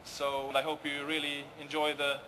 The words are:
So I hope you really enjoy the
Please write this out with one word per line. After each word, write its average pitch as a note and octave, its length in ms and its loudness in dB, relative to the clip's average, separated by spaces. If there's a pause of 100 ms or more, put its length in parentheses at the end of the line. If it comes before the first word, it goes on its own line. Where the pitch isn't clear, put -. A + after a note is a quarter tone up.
So C#3 500 -2
I C#3 60 8
hope D#3 240 -2
you C#3+ 220 -2
really D3 380 0 (140)
enjoy D3+ 360 2
the C#3+ 340 2